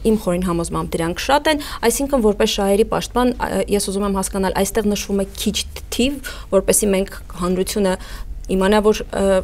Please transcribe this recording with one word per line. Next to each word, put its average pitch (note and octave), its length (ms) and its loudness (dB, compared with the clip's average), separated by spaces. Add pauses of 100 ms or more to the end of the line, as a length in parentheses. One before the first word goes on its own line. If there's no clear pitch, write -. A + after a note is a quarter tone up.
իմ A3 200 2
խորին F3+ 240 0
համոզմամբ E3+ 480 -2
դրանք E3+ 320 -2
շատ D4 260 2
են, D4 140 0 (160)
այսինքն C4+ 440 2
որպես G#3+ 300 2
շահերի G3+ 340 2
պաշտպան, A#3+ 460 0
ը, - 300 -2
ես G3+ 240 0
ուզում G3+ 160 -2
եմ G3+ 160 0
հասկանալ, F#3+ 400 -2
այստեղ G#3 320 0
նշվում G3 320 0
է F#3+ 60 -4
քիչ - 260 -2 (300)
թիվ, C4 460 -2 (160)
որպեսզի G3 440 2
մենք F#3+ 260 -2 (140)
հանրությունը F#3 680 0 (520)
իմանա, G#3 340 4
որ, G#3+ 200 2
ը, - 220 -2 (180)